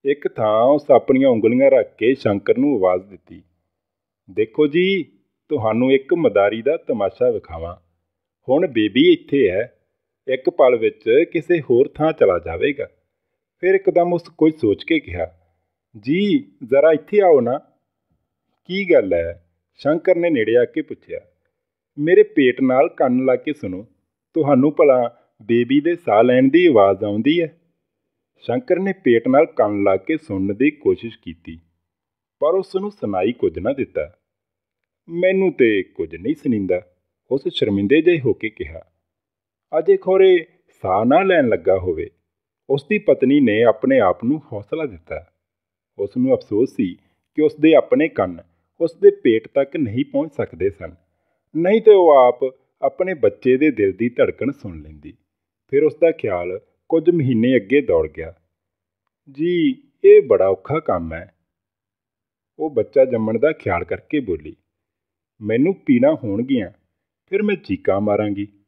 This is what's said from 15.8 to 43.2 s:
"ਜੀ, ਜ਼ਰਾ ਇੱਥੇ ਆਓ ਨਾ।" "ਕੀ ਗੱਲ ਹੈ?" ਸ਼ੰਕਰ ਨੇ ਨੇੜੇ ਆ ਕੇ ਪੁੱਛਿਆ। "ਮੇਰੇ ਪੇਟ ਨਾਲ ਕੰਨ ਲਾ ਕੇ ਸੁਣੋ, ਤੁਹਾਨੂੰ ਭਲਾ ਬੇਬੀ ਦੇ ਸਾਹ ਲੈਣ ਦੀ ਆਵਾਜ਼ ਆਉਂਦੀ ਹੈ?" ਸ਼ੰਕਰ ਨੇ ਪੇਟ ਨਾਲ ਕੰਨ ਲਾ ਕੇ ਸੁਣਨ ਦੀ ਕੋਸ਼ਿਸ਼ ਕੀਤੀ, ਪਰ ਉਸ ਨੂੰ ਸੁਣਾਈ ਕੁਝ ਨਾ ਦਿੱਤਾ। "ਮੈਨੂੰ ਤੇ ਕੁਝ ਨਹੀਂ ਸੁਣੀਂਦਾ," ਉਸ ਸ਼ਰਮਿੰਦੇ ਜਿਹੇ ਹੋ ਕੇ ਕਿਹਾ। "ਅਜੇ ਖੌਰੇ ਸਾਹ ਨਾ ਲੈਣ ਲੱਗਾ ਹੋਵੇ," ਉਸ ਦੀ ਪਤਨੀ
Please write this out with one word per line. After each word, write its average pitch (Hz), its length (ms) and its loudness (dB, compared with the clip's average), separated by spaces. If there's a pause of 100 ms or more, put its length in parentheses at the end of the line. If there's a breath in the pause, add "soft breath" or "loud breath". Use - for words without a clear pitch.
"ਜੀ, 156 420 -2 (260)
ਜ਼ਰਾ 139 280 2
ਇੱਥੇ 202 280 0
ਆਓ 165 200 6
ਨਾ।" 120 180 -2 (1040)
"ਕੀ 185 280 -4
ਗੱਲ 101 220 2
ਹੈ?" 85 280 -6 (360)
ਸ਼ੰਕਰ 170 380 0
ਨੇ 170 140 -2
ਨੇੜੇ 113 260 0
ਆ 120 80 4
ਕੇ 156 180 -6
ਪੁੱਛਿਆ। - 380 -14 (800)
"ਮੇਰੇ 180 240 4
ਪੇਟ 131 380 2
ਨਾਲ 131 280 2
ਕੰਨ 131 360 -2
ਲਾ 127 120 2
ਕੇ 147 160 -8
ਸੁਣੋ, 101 340 -12 (480)
ਤੁਹਾਨੂੰ 143 380 2
ਭਲਾ 127 440 2 (260 soft breath)
ਬੇਬੀ 120 380 0
ਦੇ 165 140 -4
ਸਾਹ 110 280 0
ਲੈਣ 127 260 2
ਦੀ 170 180 4
ਆਵਾਜ਼ 98 380 4
ਆਉਂਦੀ 110 380 -2
ਹੈ?" 156 140 -8 (840)
ਸ਼ੰਕਰ 127 400 -4
ਨੇ 196 140 -6
ਪੇਟ 120 360 0
ਨਾਲ 143 180 2
ਕੰਨ 104 360 -2
ਲਾ 98 140 2
ਕੇ 156 200 -6
ਸੁਣਨ 98 400 -6
ਦੀ 139 140 0
ਕੋਸ਼ਿਸ਼ 107 480 -6
ਕੀਤੀ, 82 420 -20 (800)
ਪਰ 156 140 0
ਉਸ 190 220 -4
ਨੂੰ 202 140 -6
ਸੁਣਾਈ 104 420 -4
ਕੁਝ 87 260 -6
ਨਾ 107 140 -6
ਦਿੱਤਾ। - 460 -8 (920)
"ਮੈਨੂੰ 185 420 0
ਤੇ 110 300 0
ਕੁਝ 82 340 -12
ਨਹੀਂ 110 180 -8
ਸੁਣੀਂਦਾ," 95 480 -4 (480)
ਉਸ 147 180 -4
ਸ਼ਰਮਿੰਦੇ 110 540 -2
ਜਿਹੇ 170 180 0
ਹੋ 120 120 -2
ਕੇ 110 180 -8
ਕਿਹਾ। 78 300 -16 (960)
"ਅਜੇ 190 180 2
ਖੌਰੇ 190 500 2 (360)
ਸਾਹ 98 220 -2
ਨਾ 147 180 4
ਲੈਣ 170 260 2
ਲੱਗਾ 95 300 0
ਹੋਵੇ," 82 320 -6 (600)
ਉਸ 147 140 -4
ਦੀ 214 140 -4
ਪਤਨੀ 143 420 0